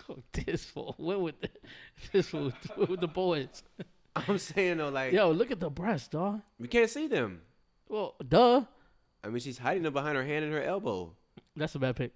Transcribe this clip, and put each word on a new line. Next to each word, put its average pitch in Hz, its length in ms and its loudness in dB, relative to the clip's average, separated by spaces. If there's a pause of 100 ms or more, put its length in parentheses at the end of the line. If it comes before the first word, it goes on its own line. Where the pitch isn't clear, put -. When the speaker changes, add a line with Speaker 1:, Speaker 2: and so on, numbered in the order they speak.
Speaker 1:
<laughs> - 300 -16
This - 320 -4
fool. - 320 -10
What 180 240 -2
with 160 200 -4
the, - 100 -8 (600)
this 185 160 6
fool 147 240 -2 (240)
<laughs> 196 120 2
with 180 120 -2
the 180 80 2
boys? 160 540 -2 (540)
Speaker 2:
I'm 185 220 0
saying, 180 400 0
though, 147 100 -2
like, 131 240 0
Speaker 1:
Yo, 185 180 6
look 233 220 2
at 185 80 -4
the 165 100 -4
breasts, 170 380 -2
dog. 202 320 -2 (180)
Speaker 2:
we 120 80 -8
can't 226 240 4
see 302 160 -4
them. 117 340 0 (480)
Speaker 1:
Well, 208 280 -6 (100)
duh. 240 360 8 (640)
Speaker 2:
I 104 40 -8
mean, 120 120 -4
she's 123 160 -10
hiding 147 260 0
them 151 120 0
behind 143 240 0
her 131 60 -2
hand 151 200 -2
and 151 80 -4
her 151 100 -2
elbow. 120 520 -4 (420)
Speaker 1:
That's 151 180 -6
a 143 40 -6
bad 131 180 0
pick. 127 200 -6